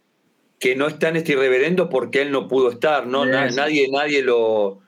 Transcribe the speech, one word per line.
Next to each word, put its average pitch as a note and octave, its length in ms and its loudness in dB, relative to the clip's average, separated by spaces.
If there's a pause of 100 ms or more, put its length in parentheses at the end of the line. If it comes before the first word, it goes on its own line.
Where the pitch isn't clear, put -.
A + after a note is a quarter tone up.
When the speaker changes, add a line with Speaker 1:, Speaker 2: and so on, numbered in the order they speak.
(600)
Speaker 1:
que C3 160 0
no C#3+ 100 0
está D#3 220 -2
en D#3+ 80 -2
este D#3+ 160 -2
irreverendo C3+ 580 2
porque B2+ 320 -2
él C#3+ 80 -2
no C3+ 160 -2
pudo B2+ 240 2
estar, B2 380 -2
¿no? C3 180 0
Na-, C3+ 200 0
Speaker 2:
Eso. B2 100 -2
Speaker 1:
nadie, C#3+ 340 0
nadie C#3+ 320 0
lo, A2+ 640 0